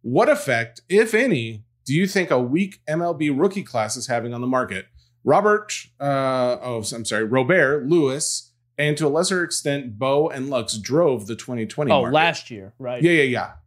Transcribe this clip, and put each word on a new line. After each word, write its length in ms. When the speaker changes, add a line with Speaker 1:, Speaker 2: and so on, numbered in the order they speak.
Speaker 1:
What 260
effect, 600
if 240
any, 500
do 80
you 140
think 240
a 100
weak 460
M 160
L 100
B 160
rookie 340
class 320
is 120
having 260
on 80
the 60
market? 400
Robert, 480
uh, 640
oh, 220
I'm 120
sorry, 200
Robert, 640
Lewis, 640
and 180
to 80
a 40
lesser 340
extent, 560
Bo 280
and 220
Lux 280
drove 500
the 80
twenty 320
twenty 240
Speaker 2:
Oh, 100
Speaker 1:
market. 140
Speaker 2:
last 340
year, 300
right? 240
Speaker 1:
Yeah, 80
yeah, 120
yeah. 280